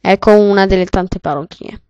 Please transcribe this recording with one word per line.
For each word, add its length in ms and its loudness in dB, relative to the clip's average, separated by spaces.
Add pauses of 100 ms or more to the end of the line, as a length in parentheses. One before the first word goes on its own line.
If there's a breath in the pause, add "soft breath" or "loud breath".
Ecco 320 2
una 340 4
delle 200 0
tante 340 -4
parodie 680 -10